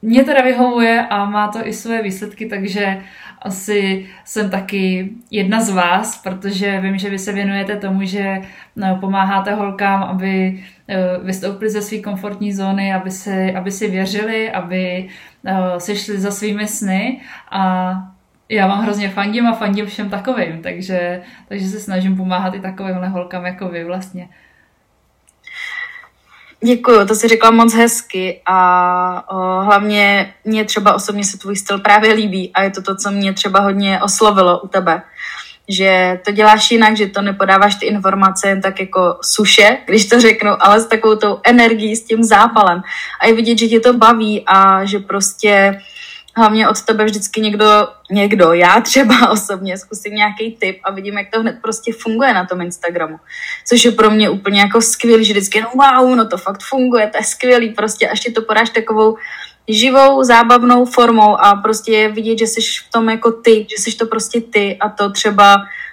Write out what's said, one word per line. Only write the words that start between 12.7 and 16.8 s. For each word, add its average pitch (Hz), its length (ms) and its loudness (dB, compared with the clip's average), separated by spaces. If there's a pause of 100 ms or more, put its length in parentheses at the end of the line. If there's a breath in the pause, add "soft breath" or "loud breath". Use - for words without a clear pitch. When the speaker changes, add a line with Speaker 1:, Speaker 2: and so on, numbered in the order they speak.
Speaker 1:
aby 185 180 -6
si, 185 440 -6
aby 185 160 -8
si 202 160 -8
věřili, 214 640 -6
aby, 185 560 -8 (380 loud breath)
eh, 185 340 -4
si 208 160 -8
šli 202 240 -8
za 202 120 -4
svými 208 360 -6
sny 208 540 -6 (300 loud breath)